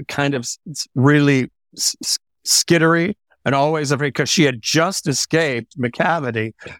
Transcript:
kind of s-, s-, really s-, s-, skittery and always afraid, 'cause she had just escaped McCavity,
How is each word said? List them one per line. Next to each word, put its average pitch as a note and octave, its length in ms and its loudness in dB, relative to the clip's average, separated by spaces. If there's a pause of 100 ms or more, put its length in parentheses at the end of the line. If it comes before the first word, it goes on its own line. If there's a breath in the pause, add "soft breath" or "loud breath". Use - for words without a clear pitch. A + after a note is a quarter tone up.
kind C#3+ 280 -2
of A#2+ 80 -4
s-, - 140 -10 (120)
s-, - 260 -10
really C#3+ 540 4 (260)
s-, - 260 -4
s-, - 160 -4 (300)
skittery E3 680 2 (280)
and C3+ 100 0
always D3 380 0
afraid, C#3+ 240 -2
'cause C#3+ 140 -2
she - 140 2
had B2+ 180 0
just E3+ 460 0
escaped C#3 680 -2
McCavity, A#2+ 760 -2 (260 loud breath)